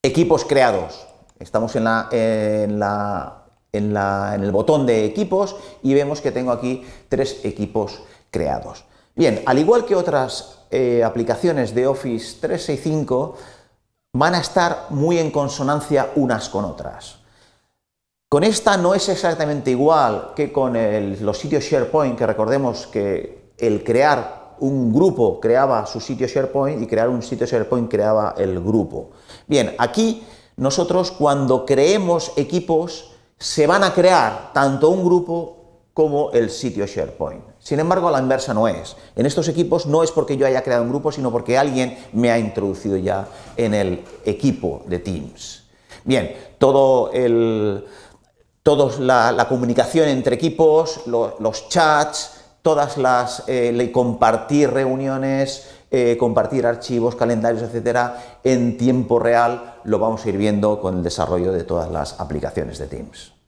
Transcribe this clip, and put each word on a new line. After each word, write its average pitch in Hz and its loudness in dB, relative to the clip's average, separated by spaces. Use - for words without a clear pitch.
equipos 160 2
creados. 110 0
Estamos 113 -4
en 113 0
la, 113 0
en 107 0
la, 101 -6
en 104 -2
la, 98 -2
en 101 -2
el 98 0
botón 131 2
de 110 2
equipos 190 -2
y 135 2
vemos 143 0
que 131 -2
tengo 127 -4
aquí 127 -4
tres 135 -2
equipos 104 -6
creados. - -6
Bien, 147 2
al 131 4
igual 220 4
que 196 0
otras, 147 -2
eh, 120 2
aplicaciones 117 -2
de 127 2
Office 131 -4
trescientos 170 -4
sesenta 156 -4
y 151 -4
cinco, 143 -2
van 160 2
a 160 0
estar 170 -2
muy 160 0
en 156 -2
consonancia 143 -2
unas 123 0
con 101 -4
otras. - -14
Con 147 2
esta 214 2
no 180 2
es 196 0
exactamente 151 -2
igual 127 2
que 143 -4
con 127 0
el, 104 -2
los 104 -2
sitios 147 -2
SharePoint, 135 0
que 117 0
recordemos 113 0
que - -4
el 107 0
crear 135 0
un 131 0
grupo 147 2
creaba 120 2
su - -10
sitio 120 -4
SharePoint 135 -2
y 113 -4
crear 113 0
un 123 -2
sitio 120 -4
SharePoint 117 0
creaba 107 2
el 92 -2
grupo. 92 -2
Bien, 135 0
aquí 220 0
nosotros 170 0
cuando 139 2
creemos 170 2
equipos 165 -2
se - 0
van 190 4
a - 0
crear 170 4
tanto 139 2
un 185 0
grupo 170 0
como 147 0
el 117 2
sitio 101 -4
SharePoint. 76 -8
Sin 147 -4
embargo, 170 2
a - 2
la 139 2
inversa 131 0
no 110 2
es. 82 -6
En 120 0
estos 147 0
equipos 170 0
no 156 4
es 160 0
porque 147 0
yo 135 2
haya 127 2
creado 120 0
un 120 -2
grupo, 143 -2
sino 131 -4
porque 120 0
alguien 127 0
me 117 2
ha 117 2
introducido 98 -2
ya 95 -2
en 110 0
el 95 0
equipo 101 -2
de 87 -4
Teams. - -10
Bien, 120 0
todo 135 4
el, 113 2
todos 143 2
la, 123 4
la 117 2
comunicación 127 2
entre 127 0
equipos, 160 2
lo, 117 -2
los 110 -4
chats, 151 0
todas 147 0
las, 123 0
eh, 123 0
le-, 120 -2
compartir 123 2
reuniones, 135 -2
eh, 120 4
compartir 117 2
archivos, 120 -2
calendarios, 117 0
etcétera, 120 -4
en 120 2
tiempo 123 2
real 117 0
lo 107 2
vamos 113 -2
a 110 0
ir 95 -2
viendo 104 2
con 92 -2
el 87 -2
desarrollo 87 -2
de 85 -2
todas 82 -4
las 76 -6
aplicaciones 73 -6
de 69 -8
Teams. - -16